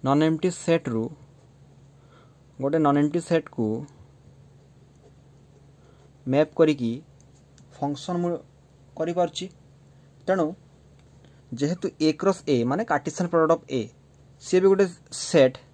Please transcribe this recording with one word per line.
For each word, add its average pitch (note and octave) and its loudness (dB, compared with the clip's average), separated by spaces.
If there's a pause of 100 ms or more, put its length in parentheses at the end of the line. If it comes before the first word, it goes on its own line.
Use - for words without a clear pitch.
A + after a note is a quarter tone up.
ନନ୍ C#3+ 2
ଏମ୍ପ୍ଟି D#3+ 0 (140)
ସେଟ୍ରୁ C3+ 0 (1600)
ଗୋଟେ C#3+ -2
ନନ୍ D3 4
ଏମ୍ପ୍ଟି D3 0
ସେଟ୍କୁ D#3+ -2 (2500)
map C#3+ 0
କରିକି C3+ 2 (840)
function D3 -6
ମୁଁ F3 -2 (680)
କରିପାରୁଛି। F3 -4 (800)
ତେଣୁ F#3 0 (1040)
ଯେହେତୁ C#3+ -4 (200)
A - 6 (120)
cross F#3 0
ଏ C#3+ 4 (140)
ମାନେ E3 -2
Cartesian F3 -2
product E3 4
of - -12 (140)
A, A2+ -2 (600)
ସିଏ - 0
ବି F#3+ 6
ଗୋଟେ G3 4 (340)
set C3 4 (180)